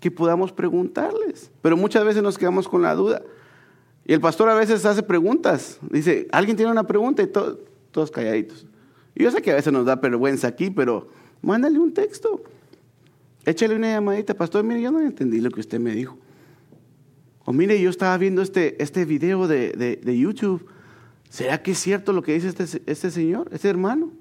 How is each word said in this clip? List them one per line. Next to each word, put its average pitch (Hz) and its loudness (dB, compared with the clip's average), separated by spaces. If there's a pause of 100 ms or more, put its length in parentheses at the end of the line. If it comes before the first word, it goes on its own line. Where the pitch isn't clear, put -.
que 175 0
podamos 170 0
preguntarles. 277 -4 (100)
Pero 165 4
muchas 208 2
veces 208 2
nos 196 0
quedamos 185 0
con 180 2
la 170 2
duda. - 0 (840)
Y - 2
el 160 4
pastor 165 2
a 220 4
veces 214 2
hace 208 2
preguntas. 175 0 (120)
Dice, 151 2
"¿Alguien 202 2
tiene 226 2
una 220 0
pregunta?" 220 0
Y 185 0
to-, - -4 (320)
todos 156 -2
calladitos. 110 -4 (480)
Y - 0
yo 240 6
sé 262 0
que 180 0
a - 4
veces 147 2
nos 127 2
da 131 4
vergüenza 131 0
aquí, 185 -2
pero 123 -2 (320)
mándale 262 2
un 330 2
texto. 415 -2 (1040)
Échale 220 0
una 226 0
llamadita, 202 -2
"Pastor, 196 -2
mire, 233 -2
yo 247 -2
no 320 2
entendí 127 0
lo 123 0
que 110 -8
usted 110 -6
me 117 -2
dijo. 127 -8 (1300)
O 123 -4
mire, 196 2
yo 180 2
estaba 185 0
viendo 190 2
este, 190 0
este 165 -2
video 170 0
de, 135 0
de, 120 -4
de 120 0
YouTube. 185 0 (600)
¿Será - -4
que 185 -4
es 170 -2
cierto 196 -2
lo 180 0
que 156 -2
dice 170 -2
este, 175 -6
este 185 -4
señor, 175 -2
este 180 -2
hermano?" 214 0 (100)